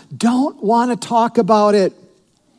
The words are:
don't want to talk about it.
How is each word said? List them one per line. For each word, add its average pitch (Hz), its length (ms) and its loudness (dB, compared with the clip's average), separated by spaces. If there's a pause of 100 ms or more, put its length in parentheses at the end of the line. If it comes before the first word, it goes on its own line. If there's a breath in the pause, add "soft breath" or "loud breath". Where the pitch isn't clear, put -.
(140 loud breath)
don't 254 480 -2
want 233 280 0
to - 180 -6
talk 233 300 0
about 208 360 2
it. 190 180 0 (680)